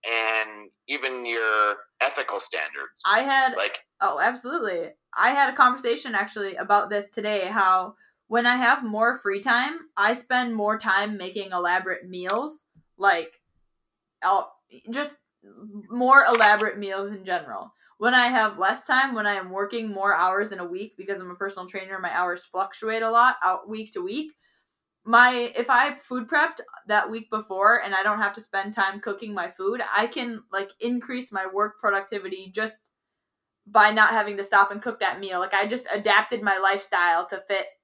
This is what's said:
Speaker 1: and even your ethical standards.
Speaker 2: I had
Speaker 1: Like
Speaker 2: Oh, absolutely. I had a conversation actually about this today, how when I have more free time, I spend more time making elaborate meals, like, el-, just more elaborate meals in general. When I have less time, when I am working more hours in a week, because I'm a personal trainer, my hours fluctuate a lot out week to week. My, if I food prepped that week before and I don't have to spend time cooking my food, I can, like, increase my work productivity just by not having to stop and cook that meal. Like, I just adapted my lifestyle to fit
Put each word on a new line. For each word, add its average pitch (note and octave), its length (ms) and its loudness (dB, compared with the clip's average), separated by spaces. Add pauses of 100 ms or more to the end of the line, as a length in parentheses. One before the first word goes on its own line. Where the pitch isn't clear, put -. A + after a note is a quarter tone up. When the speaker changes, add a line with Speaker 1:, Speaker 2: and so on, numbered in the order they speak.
Speaker 1:
and A2 640 -2 (180)
even C3 380 -6
your G#2+ 500 2 (240)
ethical B2+ 400 -2
standards. D2 640 -8
Speaker 2:
I G#3 140 4
had C4+ 360 2
Speaker 1:
Like G3+ 220 -2 (220)
Speaker 2:
Oh, - 200 0
absolutely. A#3 720 -2 (260)
I A3+ 140 4
had C#4 220 4
a C4 40 -8
conversation B3 580 2
actually G3+ 420 -2
about G3+ 340 2
this G3+ 180 -2
today, G#3 380 -2
how F#3+ 480 2 (320)
when A#3 200 2
I B3 100 4
have B3+ 280 4
more A3+ 340 0
free G3 220 -2
time, C4 380 0 (180)
I G#3 180 2
spend B3 400 -2
more G#3+ 240 0
time G#3 380 0
making F#3+ 360 -8
elaborate F3+ 560 -2
meals, G3 580 -6 (320)
like, F3 340 2 (920)
el-, F#3 300 2 (380)
just C#4+ 240 -6 (760)
more B3+ 360 4
elaborate G#3+ 540 4
meals G3 340 -6
in F#3+ 120 -14
general. D3+ 480 -6 (260)
When A#3+ 160 2
I B3 120 6
have A3 320 2
less G3 280 -2
time, C4 280 2
when G#3+ 120 -2
I G3+ 80 2
am F#3 160 -8
working G3+ 380 -4
more G3 260 0
hours F#3+ 380 0
in F#3+ 60 -10
a F3+ 80 -6
week, F#3+ 320 -10
because F#3+ 220 -6
I'm F3+ 100 -12
a F3+ 60 -12
personal G3 320 -8
trainer, F#3+ 300 -10
my F3+ 160 -6
hours F3+ 300 -2
fluctuate A3 580 -4
a A3+ 80 0
lot A#3 320 6
out F#3 260 0
week A3 240 -10
to F#3 100 -6
week. C4+ 300 -6 (720)
My, A#3+ 520 0
if A#3+ 140 -2
I B3+ 300 2
food B3 280 -10
prepped D#4+ 320 -2 (280)
that G#3 220 0
week A3 200 -10
before G#3+ 520 2
and G3 120 -4
I F#3+ 80 0
don't G#3 180 0
have G3+ 140 -2
to A3 60 -14
spend G3+ 340 -6
time G3 260 -2
cooking G#3 320 -8
my F#3 160 -6
food, G3+ 340 -4 (120)
I G#3+ 140 2
can, A#3 340 -8 (100)
like, G3 180 -4 (100)
increase B3 500 -4
my F#3+ 160 -4
work G3+ 320 -2
productivity G3 760 -4
just A3 360 -6 (760)
by G#3 240 8
not G#3+ 200 6
having G#3 280 0
to G3 60 -4
stop G3+ 260 6
and G#3 120 -10
cook A#3 180 -6
that F#3+ 200 -2
meal. F#3 200 -4
Like, F#3 140 -4
I G3+ 120 2
just B3 260 -6
adapted G#3 500 2
my G3 160 2
lifestyle F#3+ 680 2
to F#3+ 200 -10
fit F#3+ 180 0 (180)